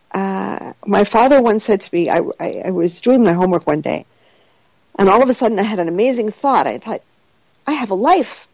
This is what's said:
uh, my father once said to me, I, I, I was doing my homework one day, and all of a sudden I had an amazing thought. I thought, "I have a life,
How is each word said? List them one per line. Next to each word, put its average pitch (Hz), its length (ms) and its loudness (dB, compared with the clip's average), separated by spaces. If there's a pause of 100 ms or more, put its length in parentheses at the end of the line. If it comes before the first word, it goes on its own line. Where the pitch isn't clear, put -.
(120)
uh, 196 600 -6 (140)
my 202 180 4
father 262 360 4
once 220 240 0
said 202 180 0
to - 120 -10
me, 175 140 0
I, - 140 0 (180)
I, - 260 -8
I - 40 -6
was 175 320 -4
doing 247 200 4
my 196 100 4
homework 175 340 0
one 151 160 0
day, - 240 -6 (920)
and 202 100 4
all 214 140 6
of 262 60 4
a 254 60 0
sudden 226 240 0
I 196 40 0
had 208 160 -2
an 170 100 -2
amazing 220 420 0
thought. 240 360 0
I 113 120 -4
thought, - 240 -10 (640)
"I 277 60 -4
have 254 180 -6
a 190 40 -2
life, 269 600 0